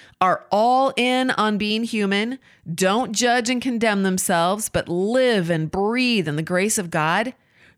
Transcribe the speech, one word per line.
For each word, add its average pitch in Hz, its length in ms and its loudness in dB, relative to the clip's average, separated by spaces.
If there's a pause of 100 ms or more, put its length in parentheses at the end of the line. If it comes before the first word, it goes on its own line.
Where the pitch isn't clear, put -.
(220)
are 185 300 2
all 254 440 2
in 254 360 0
on 214 260 0
being 214 260 -2
human, 220 560 -2 (340)
don't 190 380 0
judge 240 380 0
and 247 120 -2
condemn 226 420 0
themselves, 185 640 0
but - 180 -4
live 202 640 0
and 160 200 -2
breathe 220 580 0
in 147 100 -4
the 160 40 -2
grace 180 360 -2
of 175 120 -4
God, 170 440 -2 (440)